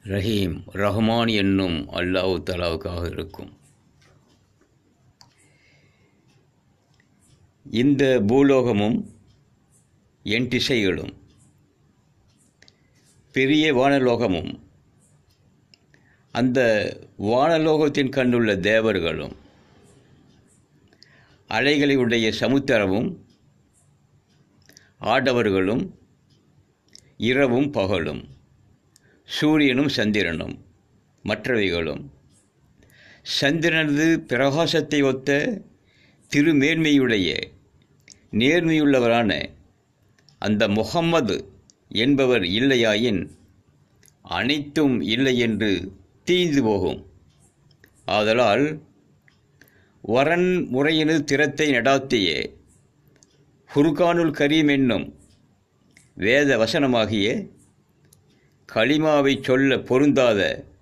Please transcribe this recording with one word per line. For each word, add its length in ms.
ரஹீம், 500
ரஹ்மான் 580
என்னும் 440
அல்லாஹ் 500
தஆலாவுக்காக 640
இருக்கும். 440
இந்த 380
பூலோகமும் 760
என் 240
திசைகளும் 640
பெரிய 380
வானலோகமும் 760
அந்த 240
வானலோகத்தின் 880
கண்டுள்ள 380
தேவர்களும் 760
அலைகளை 460
உடைய 360
சமுத்திரமும் 760
ஆடவர்களும் 760
இரவும் 500
பகலும் 520
சூரியனும் 600
சந்திரனும் 640
மற்றவைகளும். 760
சந்திரனது 760
பிரகாசத்தை 800
ஒத்த 260
திருமேன்மையுடைய 960
நேர்மையுள்ளவரான 960
அந்த 260
முஹம்மது 680
என்பவர் 540
இல்லையாயின் 720
அனைத்தும் 720
இல்லை 320
என்று 320
தீய்ந்து 380
போகும். 380
ஆதலால் 580
வரன் 460
முறையினது 560
திறத்தை 460
நடாத்திய 580
ஃபுர்கானுல் 640
கரீம் 360
என்னும் 360
வேத 400
வசனமாகிய 720
கலிமாவை 720
சொல்ல 400
பொருந்தாத 600